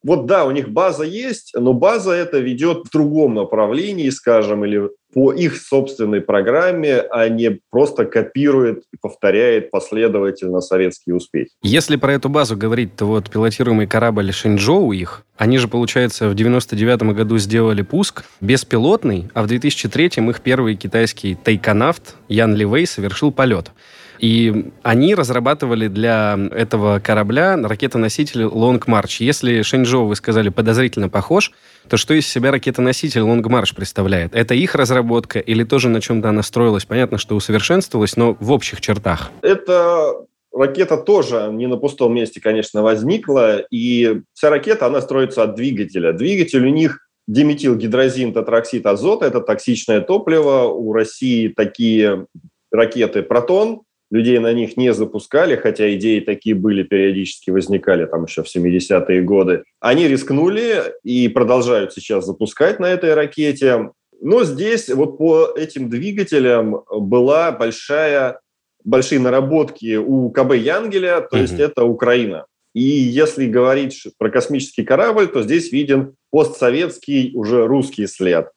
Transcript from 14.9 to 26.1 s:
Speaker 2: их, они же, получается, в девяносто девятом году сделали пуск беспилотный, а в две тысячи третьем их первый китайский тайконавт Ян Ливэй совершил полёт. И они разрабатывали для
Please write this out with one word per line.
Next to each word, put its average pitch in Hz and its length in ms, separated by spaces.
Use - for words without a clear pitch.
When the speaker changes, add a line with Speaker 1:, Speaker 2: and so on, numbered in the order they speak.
Speaker 2:
их, 90 300
они 120 220
же, 120 100
получается, 120 600
в 98 40
девяносто 120 420
девятом 107 380
году 110 240
сделали 107 440
пуск - 420
беспилотный, 117 920
а 117 80
в 104 40
две 120 140
тысячи 143 280
третьем 120 420
их 117 100
первый 127 360
китайский 101 600
тайконавт 110 800
Ян 107 280
Ливэй 110 300
совершил 101 460
полёт. 120 380
И 113 480
они 135 320
разрабатывали 123 720
для 107 500